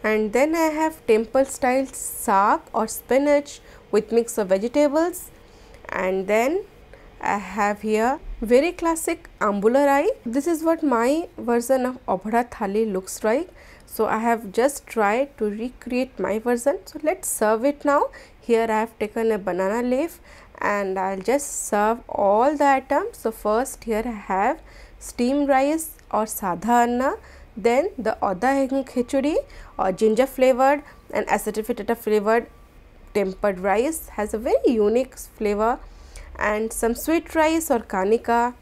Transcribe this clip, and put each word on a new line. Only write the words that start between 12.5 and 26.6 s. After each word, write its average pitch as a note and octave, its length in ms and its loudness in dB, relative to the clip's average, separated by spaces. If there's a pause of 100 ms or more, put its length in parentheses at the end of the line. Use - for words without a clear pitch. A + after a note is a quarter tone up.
looks F#3+ 340 -6
like. C4 260 0 (380)
So - 180 -2
I G#3+ 140 0
have A3+ 320 -2
just C4 340 0
tried A3+ 520 0
to G#3+ 80 -2
recreate B3 720 -6
my G3+ 200 -2
version. A#3+ 460 0
So - 160 -16
let's E4 260 -4
serve A3 380 0
it C#4+ 200 0
now. D4 240 2 (300)
Here A3+ 300 2
I G#3+ 120 0
have A3 180 -8
taken A3+ 320 -2
a G#3 80 0
banana F#3+ 420 -2
leaf, B3+ 380 -2 (400)
and G3 400 -2
I'll F#3+ 220 -4
just - 460 -2
serve A3 400 0
all A3+ 480 2
the C#4+ 120 2
items. C#4 500 0
So A3 140 -4
first A3 540 -2
here A3 200 -2
I A#3+ 60 -4
have G#3 500 -2 (380)
steamed C4+ 500 0
rice C#4+ 460 2 (160)
or G#3+ 140 0
sadha G#3+ 580 0